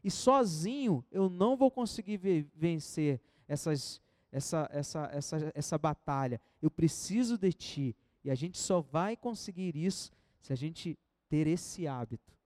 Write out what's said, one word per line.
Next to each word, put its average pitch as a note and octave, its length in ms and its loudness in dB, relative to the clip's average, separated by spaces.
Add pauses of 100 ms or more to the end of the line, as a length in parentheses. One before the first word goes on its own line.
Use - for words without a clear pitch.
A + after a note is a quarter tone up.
E G3 60 2
sozinho A3 1000 2
eu F#3+ 200 2
não G3 260 4
vou C4 140 6
conseguir G#3+ 480 -4
ve-, F3 360 2
vencer D#3 640 0 (300)
essas, D3 520 -2 (300)
essa, C#3+ 400 -2
essa, D3 400 -4
essa, D#3 440 -4
essa D3+ 240 -2
batalha. C3+ 600 -2 (220)
Eu D#3 100 4
preciso A3 680 0
de F#3 120 4
ti. C#3 460 -4 (260)
E C#3 80 -4
a C3+ 40 4
gente D#3+ 240 -4
só F3+ 240 2
vai E3+ 340 -2
conseguir F#3 580 -6
isso E3+ 380 -2 (300)
se - 100 -6
a C3+ 40 0
gente D#3 420 -6 (280)
ter D3+ 200 4
esse E3+ 400 0
hábito A#2+ 600 -6